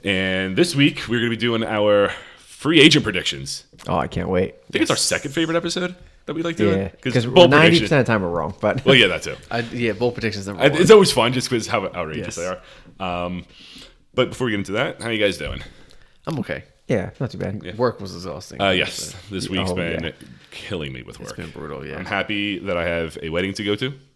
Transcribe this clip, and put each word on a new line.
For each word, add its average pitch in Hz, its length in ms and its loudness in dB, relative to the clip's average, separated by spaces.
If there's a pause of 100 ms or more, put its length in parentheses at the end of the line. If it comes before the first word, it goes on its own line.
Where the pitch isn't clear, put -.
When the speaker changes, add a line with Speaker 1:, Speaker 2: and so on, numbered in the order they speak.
Speaker 1:
And 95 520 -2
this 175 200 2
week, 143 320 0
we're 120 120 -2
gonna 117 100 0
be 113 80 -4
doing 113 260 0
our 104 460 4 (260)
free - 460 0
agent 147 200 8
predictions. 82 640 -6 (240)
Speaker 2:
Oh, 90 80 0
I 76 120 0
can't 87 200 -6
wait. 92 280 0 (120)
Speaker 1:
I - 40 -20
think - 100 0
it's 302 80 -2
our 127 60 2
second - 360 -2
favorite 165 240 0
episode 180 400 -4 (300)
that 151 80 -8
we 160 80 -6
like 165 140 -4
doing. 98 240 2
Speaker 2:
Yeah, 98 80 -6 (120)
Speaker 1:
'Cause 123 140 -4
Speaker 2:
'cause 120 100 2
Speaker 1:
bold 123 260 8
Speaker 2:
ninety 165 300 6
percent 104 80 -2
Speaker 1:
prediction 151 100 4
Speaker 2:
of 120 80 4
the 117 60 0
time 104 100 2
we're 87 60 -2
wrong, 85 320 -2
but 107 240 0
Speaker 1:
Well, 135 100 6
yeah, 113 120 4
that 85 160 -2
too. 69 140 -8 (140)
Speaker 3:
I, 117 100 -4
yeah, 117 320 -4
bold 117 200 -2
predictions 101 340 -6
number 98 160 -4
Speaker 1:
I, 143 60 6
Speaker 3:
one. 151 140 2
Speaker 1:
it's 196 80 6
always 208 200 12
fun 120 220 4
just 127 160 -2
'cause 113 180 -2
how 101 200 -2
outrageous 85 500 -6
Speaker 3:
Yes. 92 240 -6 (380)
Speaker 1:
they 95 100 -8
are. 87 160 -4
Um, 90 220 -8 (680)
but 123 140 2
before - 160 -6
we 120 60 0
get 104 80 -2
into 95 140 -6
that, 131 280 -2
how 113 80 -8
you 113 100 -2
guys 101 200 2
doing? 69 240 -8 (640)
Speaker 3:
I'm 156 140 -4
okay. - 240 -6 (240)
Speaker 2:
Yeah, 92 200 0 (100)
not 135 120 -4
too - 80 -14
bad. 95 260 -6
Speaker 1:
Yeah. 98 100 -12
Speaker 3:
Work 120 280 -2
was 92 120 -12
exhausting, 87 460 -12
Speaker 1:
Uh, 98 120 4
yes, - 420 -2
Speaker 3:
honestly. - 60 -16 (180)
Speaker 1:
this - 100 -6
week's 95 220 -2
Speaker 2:
Oh, 87 60 -2
Speaker 1:
been 82 280 -4
Speaker 2:
yeah. 78 60 -6 (400)
Speaker 1:
killing 76 420 -10
me 62 100 -12
with - 180 -18
Speaker 3:
It's - 100 -12
Speaker 1:
work. - 80 -14
Speaker 3:
been 82 120 -12
brutal, 73 360 -12
yeah. 71 100 -10
Speaker 1:
I'm 92 80 -10
happy 101 540 -4
that 92 180 -4
I 85 80 -2
have 85 380 -4
a 80 80 -8
wedding 92 240 -2
to 107 100 -8
go 104 120 0
to 131 180 -6 (220)